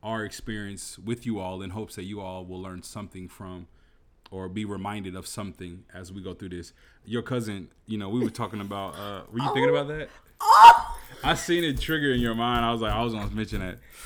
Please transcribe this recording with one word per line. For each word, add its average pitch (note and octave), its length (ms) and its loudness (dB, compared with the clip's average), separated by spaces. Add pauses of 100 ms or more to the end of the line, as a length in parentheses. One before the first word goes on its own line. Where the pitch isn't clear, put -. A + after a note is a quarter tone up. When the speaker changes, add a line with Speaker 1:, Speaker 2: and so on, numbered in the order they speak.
Speaker 1:
our A2 240 -6
experience G2+ 720 -10
with A2+ 280 -6
you A2 140 -4
all F#2 220 -8
in F#2+ 100 -10
hopes G#2+ 240 -10
that G2+ 100 -10
you G2+ 140 -12
all F#2 260 -12
will F#2 160 -12
learn F#2 220 -12
something F#2 440 -14
from F2+ 400 -14 (640)
or F#2+ 200 -10
be G#2 160 -6
reminded G2 500 -8
of F#2 100 -12
something F#2 680 -12
as F2+ 180 -16
we G2 100 -12
go F#2 120 -10
through F#2+ 160 -12
this. F2 240 -12 (320)
Your A2+ 160 -4
cousin, A2 480 -6 (160)
you A2 120 -6
know, G2+ 120 -6
we A#2+ 100 0
were A2+ 100 0
talking G#2+ 300 -8
about, G2 360 -8
uh, G2+ 360 -12
were A2+ 80 -6
you - 140 -2
thinking C3 160 2
Speaker 2:
Oh. C#3+ 60 4
Speaker 1:
about C#3+ 120 -2
that? D3+ 220 -10 (320)
Speaker 2:
Oh! - 580 12 (240)
Speaker 1:
I D3+ 100 2
seen F3 300 0
it C#3 160 -2
trigger D3 340 0
in B2 60 2
your A#2 160 0
mind. A#2+ 280 0
I A#2 80 2
was A2+ 100 -4
like, G#2+ 120 0
I A2 100 2
was A#2 100 0
gonna G#2 180 -4
mention G#2 300 -4
that. F#2 180 -8 (260)